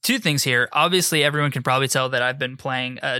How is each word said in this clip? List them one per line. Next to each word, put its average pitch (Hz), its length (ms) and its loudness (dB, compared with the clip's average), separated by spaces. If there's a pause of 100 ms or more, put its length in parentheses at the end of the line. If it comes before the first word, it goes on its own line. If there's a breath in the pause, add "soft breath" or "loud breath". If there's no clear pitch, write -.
two 247 180 0
things 147 240 0
here. 123 300 2
Obviously, 170 500 2
everyone 147 260 2
can 135 140 -4
probably 135 240 2
tell 131 220 0
that 127 120 0
I've 127 160 0
been 131 200 -6
playing, 127 440 -6
uh, 131 180 -4